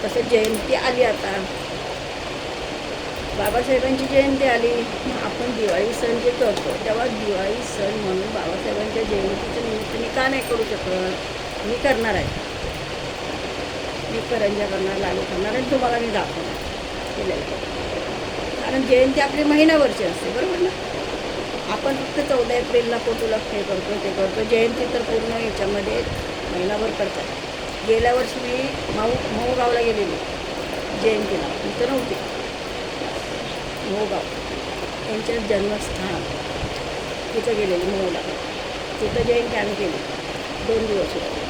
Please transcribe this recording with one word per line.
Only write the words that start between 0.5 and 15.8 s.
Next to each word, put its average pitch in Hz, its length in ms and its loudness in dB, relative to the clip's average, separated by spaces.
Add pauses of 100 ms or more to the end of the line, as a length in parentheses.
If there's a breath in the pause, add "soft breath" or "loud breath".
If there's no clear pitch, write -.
आली 247 280 4
आता, 202 280 2 (2000)
बाबासाहेबांची 247 680 2
जयंती 269 400 6
आली, 233 280 4 (320)
मग 240 180 -2
आपण 233 340 -2
दिवाळी 208 360 2
सण 233 260 0
जे 240 120 2
करतो 226 540 0
तेव्हा 226 220 2
दिवाळी 208 480 0
सण 214 440 -2
म्हणून 196 340 0
बाबासाहेबांच्या 214 720 -2
जयंतीच्या 202 600 0
निमित्ताने 220 440 -2
का 262 200 0
नाही 262 140 2
करू 226 220 0
शकत? 185 1000 -4
मी 226 100 0
करणार 226 400 2
आहे, 165 100 2 (1900)
मी 226 80 -2
करंज्या 208 480 2
करणार, 190 300 0
लाडू 180 240 0
करणार 196 340 0
आणि 254 160 0
तुम्हाला 247 280 4